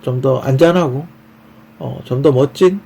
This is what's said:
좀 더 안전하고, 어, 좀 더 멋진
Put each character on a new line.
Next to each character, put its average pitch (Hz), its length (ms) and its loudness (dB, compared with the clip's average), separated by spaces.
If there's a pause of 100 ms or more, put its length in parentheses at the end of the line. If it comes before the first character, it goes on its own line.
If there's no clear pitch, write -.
좀 127 180 -6
더 127 200 0
안전하고, 156 640 0 (720)
어, 127 260 -12
좀 127 180 -4
더 147 100 4
멋진 180 540 0